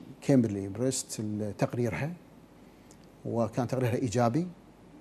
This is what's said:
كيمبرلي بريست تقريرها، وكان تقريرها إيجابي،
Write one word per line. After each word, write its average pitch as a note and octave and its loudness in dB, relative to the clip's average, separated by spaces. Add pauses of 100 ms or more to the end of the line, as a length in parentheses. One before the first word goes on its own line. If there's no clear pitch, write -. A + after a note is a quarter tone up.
(220)
كيمبرلي G#2+ 4
بريست A#2 -4 (360)
تقريرها، A#2+ -2 (1120)
وكان A#2 0
تقريرها A#2+ 0
إيجابي، A#2+ 2 (540)